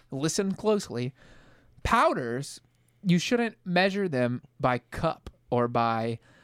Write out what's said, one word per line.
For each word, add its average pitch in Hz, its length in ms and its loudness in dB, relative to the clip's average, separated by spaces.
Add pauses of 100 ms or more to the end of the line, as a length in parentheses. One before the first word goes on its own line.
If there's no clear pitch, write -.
(120)
listen 156 400 -2
closely, 123 600 -2 (680)
powders, 165 800 0 (440)
you 175 140 4
shouldn't 233 460 -2
measure 190 440 2
them 123 340 0 (180)
by 127 180 2 (120)
cup - 400 -6 (200)
or 120 160 2
by, 117 520 0 (260)